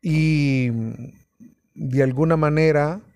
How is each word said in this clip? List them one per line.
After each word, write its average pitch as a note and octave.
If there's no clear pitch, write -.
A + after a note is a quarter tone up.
y D3
de C#3
alguna C#3
manera D#3